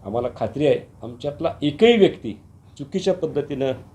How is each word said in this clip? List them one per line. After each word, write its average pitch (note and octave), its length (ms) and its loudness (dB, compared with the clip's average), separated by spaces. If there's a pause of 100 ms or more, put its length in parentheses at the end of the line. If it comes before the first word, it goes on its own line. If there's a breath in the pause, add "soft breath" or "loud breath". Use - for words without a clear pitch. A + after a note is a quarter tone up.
आम्हाला A#2 220 -4 (120)
खात्री C#3 280 -2
आहे, - 120 4 (240)
आमच्यातला C#3+ 580 -6
एकही A3 360 4
व्यक्ती D#3 440 2 (360)
चुकीच्या F#3 360 -2
पद्धतीनं C#3 580 -4 (240)